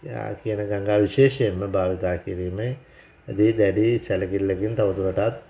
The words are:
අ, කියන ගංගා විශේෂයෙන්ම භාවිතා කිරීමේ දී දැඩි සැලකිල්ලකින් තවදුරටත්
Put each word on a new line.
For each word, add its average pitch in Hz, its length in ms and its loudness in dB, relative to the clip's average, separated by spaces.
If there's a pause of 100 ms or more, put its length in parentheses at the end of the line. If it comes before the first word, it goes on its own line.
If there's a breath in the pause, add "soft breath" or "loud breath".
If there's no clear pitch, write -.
(160)
අ, 107 180 -6
කියන 104 240 -6
ගංගා 104 400 0
විශේෂයෙන්ම 104 640 4 (120)
භාවිතා 92 460 0
කිරීමේ 95 580 -6 (640 soft breath)
දී 107 160 6
දැඩි 110 460 2
සැලකිල්ලකින් 98 760 -2
තවදුරටත් 98 760 0